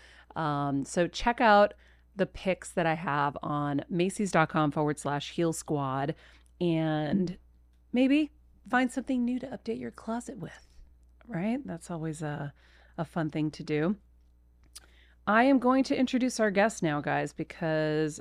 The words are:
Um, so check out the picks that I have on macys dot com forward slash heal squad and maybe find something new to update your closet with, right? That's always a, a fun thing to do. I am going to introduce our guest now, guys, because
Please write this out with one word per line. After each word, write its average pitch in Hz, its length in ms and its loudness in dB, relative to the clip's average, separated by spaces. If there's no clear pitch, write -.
Um, 143 500 -2
so 175 220 0
check - 340 -2
out 208 320 8
the 190 120 0
picks - 440 -4
that 170 140 0
I 160 80 2
have 147 480 -2
on 147 500 -2
macys 185 400 0
dot 160 180 4
com 151 220 2
forward 151 280 0
slash 143 320 -4
heal 165 220 0
squad 139 600 -2
and 160 760 0
maybe 269 400 2
find 247 220 2
something 247 340 -2
new 247 140 -2
to 254 80 -10
update 247 320 -8
your 240 120 -8
closet 240 460 -8
with, - 300 -14
right? 226 380 -2
That's 175 240 -10
always 160 320 -6
a, 147 320 -6
a 160 80 -4
fun 156 240 -2
thing 151 220 -2
to - 120 -12
do. 151 340 0
I 220 180 4
am 269 160 6
going 254 260 4
to - 120 0
introduce 254 420 0
our 214 100 4
guest 202 320 2
now, 147 200 0
guys, 147 320 -2
because 156 880 -2